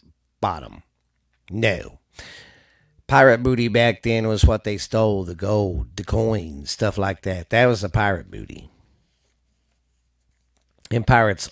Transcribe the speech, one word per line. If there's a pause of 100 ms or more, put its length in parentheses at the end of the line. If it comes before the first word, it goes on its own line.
(400)
bottom. (680)
No. (1080)
Pirate
booty
back
then
was
what
they
stole,
the
gold,
the
coins,
stuff
like
that.
That
was
the
pirate
booty. (2250)
And
pirates